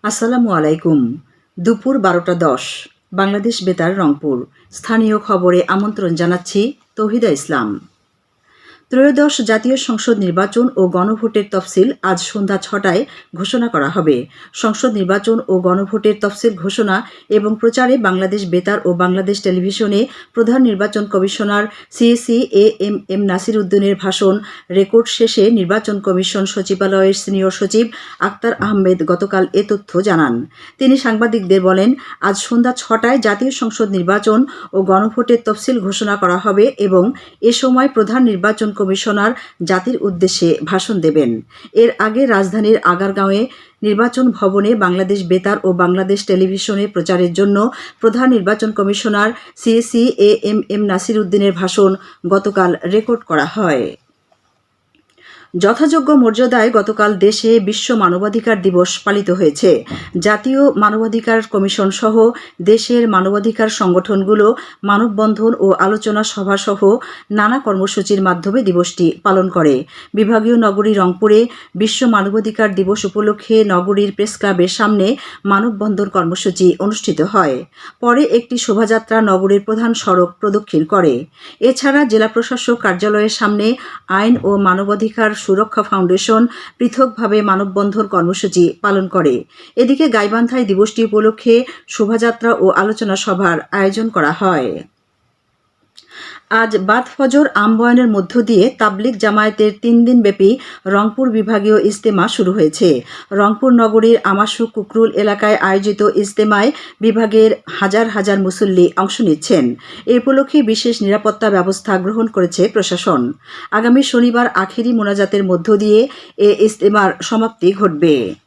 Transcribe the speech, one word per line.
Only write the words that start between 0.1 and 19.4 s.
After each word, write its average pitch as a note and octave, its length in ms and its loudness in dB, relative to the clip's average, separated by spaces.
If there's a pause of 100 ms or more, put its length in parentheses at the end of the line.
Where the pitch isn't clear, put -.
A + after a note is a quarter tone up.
আসসালামু A#3 480 0
আলাইকুম। D#3 400 2 (600)
দুপুর A3+ 360 0 (100)
বারোটা F3 300 0 (120)
দশ, B2+ 160 0 (560)
বাংলাদেশ G3+ 380 -2 (100)
বেতার, F3 340 -2
রংপুর। C#3+ 360 0 (420)
স্থানীয় A3 380 0 (100)
খবরে F3+ 320 2 (160)
আমন্ত্রণ G3+ 360 -2 (100)
জানাচ্ছি F3+ 400 -2 (360)
তৌহিদা G#3+ 420 0
ইসলাম। C3 300 -4 (1200)
ত্রয়োদশ C#4+ 420 4 (160)
জাতীয় A3+ 260 0 (100)
সংসদ A3+ 380 0
নির্বাচন G3 420 0 (140)
ও - 20 4 (140)
গণভোটের G#3+ 560 -2
তফসিল F#3+ 360 0 (220)
আজ F3+ 80 0 (120)
সন্ধ্যা G3 360 -4
ছটায় G3 360 -2 (360)
ঘোষণা A#3 360 -4
করা C#3+ 220 0
হবে। D#3 200 2 (460)
সংসদ A3+ 360 -2
নির্বাচন G3+ 380 0 (160)
ও - 20 2 (120)
গণভোটের G3 560 0
তফসিল G#3 300 -2 (120)
ঘোষণা G3 320 -2 (400)
এবং G#3 140 2 (100)
প্রচারে B3 340 2 (120)
বাংলাদেশ F#3+ 360 0 (100)
বেতার F3+ 260 0 (100)
ও - 20 2 (120)
বাংলাদেশ F#3 340 0 (100)